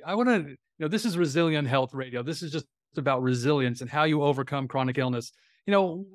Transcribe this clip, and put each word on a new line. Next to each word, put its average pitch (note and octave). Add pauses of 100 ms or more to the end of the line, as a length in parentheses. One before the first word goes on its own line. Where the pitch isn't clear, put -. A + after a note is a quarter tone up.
I F3
wanna, A#3+
you C#3+ (220)
know, D#3
this G3
is F3+
Resilient D#3
Health C3
Radio. B2
This D#3+
is D3+
just D#3 (300)
about C3
resilience B2+
and B2
how D3+
you D#3
overcome C3+
chronic B2+
illness. B2+ (340)
You G3+
know, F#3+